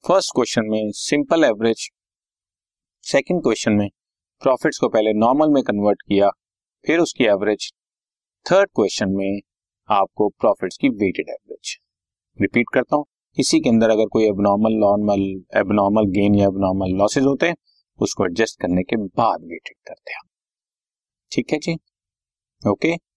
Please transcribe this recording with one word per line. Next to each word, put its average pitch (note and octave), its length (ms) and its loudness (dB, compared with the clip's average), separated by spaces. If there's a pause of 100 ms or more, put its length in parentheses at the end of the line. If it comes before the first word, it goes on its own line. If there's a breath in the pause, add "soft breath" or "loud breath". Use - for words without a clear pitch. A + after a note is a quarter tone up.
फर्स्ट F#3 280 2
क्वेश्चन B2 300 0
में G#2+ 260 -4
सिंपल D3 520 0
एवरेज, A2+ 460 0 (1120)
सेकंड D#3+ 420 -2
क्वेश्चन A2 300 0
में G#2 160 0 (520)
प्रॉफिट्स - 360 0
को B2 120 0
पहले A2 240 2
नॉर्मल C3 360 2
में C#3 140 2
कन्वर्ट G#2 380 0
किया, G2 280 2 (560)
फिर D#3+ 140 2
उसकी D#3 240 -2
एवरेज, G#2 500 0 (760)
थर्ड F#3+ 240 4
क्वेश्चन G2+ 340 0
में G2 300 -4 (500)
आपको G2+ 400 0
प्रॉफिट्स G2 480 -2
की C#3 120 0
वेटेड G2+ 400 -4
एवरेज। - 480 -14 (640)
रिपीट A2+ 320 0
करता B2+ 220 0
हूं, D3 80 -2 (360)
इसी D#3 200 2
के C#3+ 100 0
अंदर A2+ 200 4
अगर A2 160 2
कोई A2 200 0
एबनॉर्मल, G2+ 480 0
नॉर्मल, G2+ 680 0 (120)
एबनॉर्मल G#2 500 2
गेन G2+ 300 2
या G2+ 100 2
एबनॉर्मल F#2+ 440 -2
लॉसेज G2+ 340 0
होते C#3 240 0
हैं, E3+ 80 -4 (440)
उसको G#2 260 -2
एडजस्ट F2+ 360 -2
करने F#2 220 0
के A#2 120 -2
बाद G2+ 460 -2
वेटेड E2 360 -16 (100)
करते - 260 -18
हैं। - 80 -16 (1080)
ठीक - 220 -4
है D#3 60 -2
जी, E3 180 -6 (920)
ओके। D#3+ 500 -4